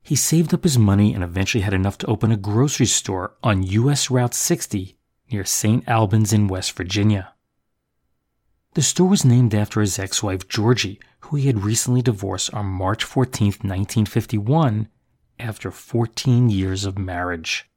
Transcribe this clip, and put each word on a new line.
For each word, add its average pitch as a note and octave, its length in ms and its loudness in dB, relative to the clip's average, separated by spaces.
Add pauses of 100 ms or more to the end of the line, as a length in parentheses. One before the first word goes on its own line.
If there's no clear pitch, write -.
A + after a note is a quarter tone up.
He - 160 -2
saved D#3+ 380 2
up - 100 -4
his C#3+ 140 4
money G#2 340 6
and G#2+ 100 -4
eventually F#2+ 380 -2
had G2 140 -2
enough F#2+ 240 0
to - 80 -8
open A2+ 260 2
a A2+ 60 2
grocery A2+ 480 0
store F#2+ 560 -4
on G2 200 2
U G#2+ 280 2
S C#3+ 200 -2
Route B2 220 0
sixty - 640 -4 (340)
near G2+ 140 -4
Saint - 420 0
Albans A2 460 2
in G#2 160 4
West F#2+ 240 -4
Virginia. G2 640 -2 (1400)
The - 80 -2
store F3 280 2
was G3 180 4
named A#2+ 280 4
after G#2 280 0
his G2 160 -2
ex-wife, F#2+ 500 -4
Georgie, G#2+ 500 0 (220)
who - 160 -6
he C#3 120 2
had G#2+ 160 0
recently B2 360 0
divorced G2 540 -4
on G#2 100 -6
March F#2+ 400 -4
fourteenth, A#2 580 -2
nineteen G2 440 -2
fifty-one, A2 840 0 (500)
after G#2+ 320 -10
fourteen A#2+ 760 0
years F#2+ 380 -2
of F#2+ 100 -6
marriage. F2+ 800 -6